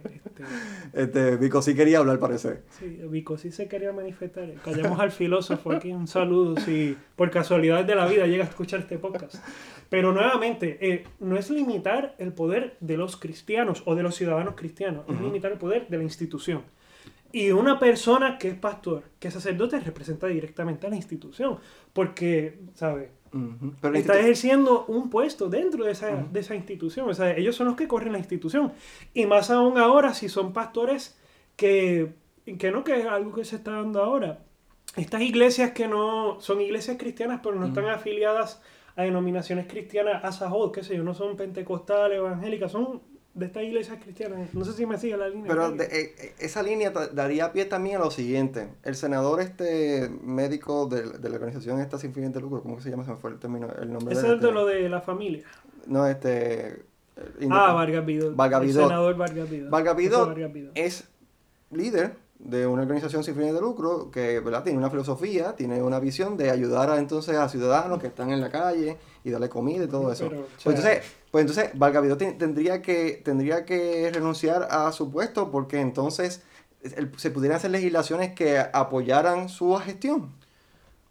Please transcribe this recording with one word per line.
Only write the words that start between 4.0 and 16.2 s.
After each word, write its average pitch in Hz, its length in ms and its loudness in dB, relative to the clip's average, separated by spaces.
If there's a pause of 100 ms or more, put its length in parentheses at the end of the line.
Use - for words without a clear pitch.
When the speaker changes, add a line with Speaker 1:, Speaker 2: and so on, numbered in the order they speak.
Speaker 1:
Callamos 160 380 0
al 202 100 2
filósofo 185 600 0
aquí, 294 180 -2
un 175 160 -4
saludo, 180 540 4
si 156 340 0 (220)
por 175 140 4
casualidad 165 560 4
de 208 80 4
la 185 120 6
vida 190 200 6
llega 175 180 4
a 160 40 -4
escuchar 185 320 -6
este - 180 -8
podcast. 185 380 -8 (520)
Pero 185 240 4
nuevamente, 220 720 2
eh, 180 220 0 (160)
no 185 180 0
es 196 100 -4
limitar 262 680 -2
el 180 160 -6
poder 175 460 -2
de 160 180 -4
los 180 180 -4
cristianos 202 680 -4
o 165 80 2
de 175 80 0
los 170 140 0
ciudadanos 170 400 -2
cristianos, 165 520 -6
es 151 60 -2
Speaker 2:
Ujú. - 100 -4
Speaker 1:
limitar 196 280 -4
el 196 60 -8
poder 220 300 -2
de 175 80 -4
la 160 60 -2
institución. 160 580 -6 (720)